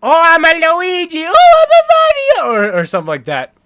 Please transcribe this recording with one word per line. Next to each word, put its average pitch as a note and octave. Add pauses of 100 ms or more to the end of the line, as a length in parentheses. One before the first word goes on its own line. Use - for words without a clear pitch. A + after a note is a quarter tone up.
Oh, D4
I'm E4
a E4
Luigi. F4
Oh, F4
I'm D#5+
a D#5
Mario, A#3+
or, G3+
or E3+
something E3
like D3
that. C3+ (120)